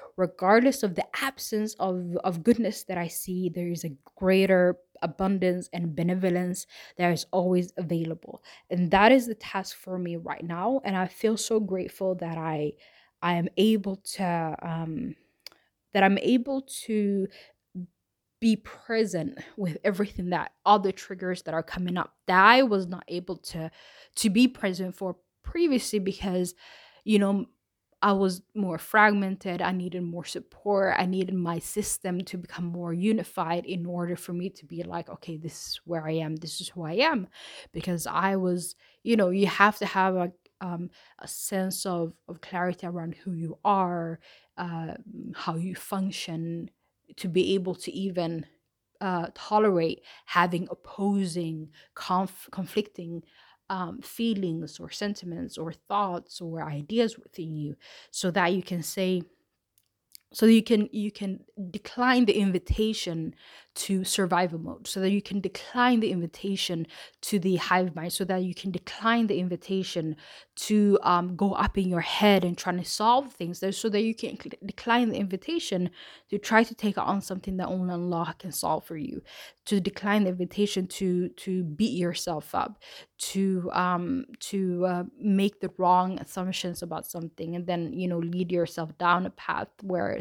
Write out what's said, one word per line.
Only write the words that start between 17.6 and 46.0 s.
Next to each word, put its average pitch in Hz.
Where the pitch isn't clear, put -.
be 220
present 208
with 180
everything 190
that, 165
all 208
the 190
triggers 180
that 156
are 165
coming 180
up -
that 185
I 240
was 196
not 180
able 180
to, 160
to 220
be 240
present 185
for 185
previously 277
because, 185
you 208
know, 196
I 202
was 190
more 185
fragmented. 196
I 180
needed 180
more 170
support. 196
I 190
needed 185
my 170
system 190
to -
become 175
more 170
unified 175
in 175
order 175
for -
me 175
to -
be 170
like, 170
"Okay, 170
this 156
is -
where 160
I 160
am. 160
This 165
is 170
who 175
I 156
am." 247
Because 165
I 190
was, 180
you 226
know, 185
you 196
have 202
to 202
have 190
a, 180
um, 175
a -
sense 190
of, 170
of 175
clarity 180
around 170
who 190
you 165
are, 175
uh, 165
how 165
you 180
function, 170